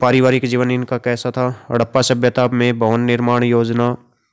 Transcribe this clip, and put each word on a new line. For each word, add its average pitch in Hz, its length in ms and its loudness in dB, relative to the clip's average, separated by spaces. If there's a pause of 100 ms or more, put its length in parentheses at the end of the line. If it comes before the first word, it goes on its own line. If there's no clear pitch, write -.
पारिवारिक 127 440 2
जीवन 123 260 0
इनका 123 280 -4
कैसा 120 320 -4
था? 127 400 -4
हड़प्पा 117 320 0
सभ्यता 123 460 0
में 120 300 0
भवन 113 220 2
निर्माण 120 440 0
योजना 120 520 0 (360)